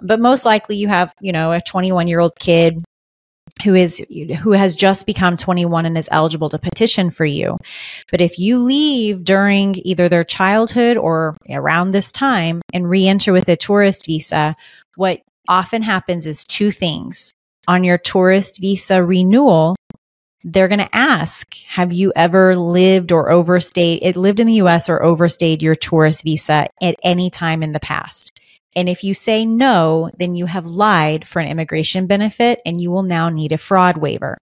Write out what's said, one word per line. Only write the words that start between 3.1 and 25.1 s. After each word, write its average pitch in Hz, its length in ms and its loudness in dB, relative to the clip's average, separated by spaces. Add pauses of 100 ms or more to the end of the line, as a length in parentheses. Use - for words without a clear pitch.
who 202 100 2
is, 180 320 2 (380)
who 220 80 0
has 196 240 4
just 196 320 0
become 180 300 0
twenty-one 170 500 -2
and 165 100 -2
is 160 140 -4
eligible 156 380 0
to 156 100 -6
petition 190 500 -2
for 160 160 -4
you. - 320 -4 (540)
But - 100 0
if 170 160 0
you 214 220 0
leave 247 640 0
during 196 600 2
either 175 240 0
their 170 160 2
childhood 226 720 0
or 160 400 -2 (120)
around 160 440 -2
this 196 180 -2
time 170 520 -2 (100)
and 180 180 -2
re-enter 190 420 2
with 180 160 2
a 175 60 4
tourist 202 520 0
visa, 156 500 -2 (400)
what 185 240 -2 (280)
often 185 340 0
happens 180 440 -4
is 151 180 -8
two 202 280 -2
things. - 600 -6 (360)
On 180 160 2
your 180 120 2
tourist 190 640 0
visa 185 440 0
renewal, 185 720 4 (680)
they're 180 260 0
gonna 202 240 -2
ask, 226 540 0 (220)
"Have 180 240 -2
you 185 240 0
ever 185 400 4
lived 180 560 2
or 160 180 2
overstayed, 170 720 2
it 180 140 0
lived 196 240 2
in 226 80 4
the 226 60 4
U 190 140 4
S 170 200 2
or 165 120 0
overstayed 165 600 2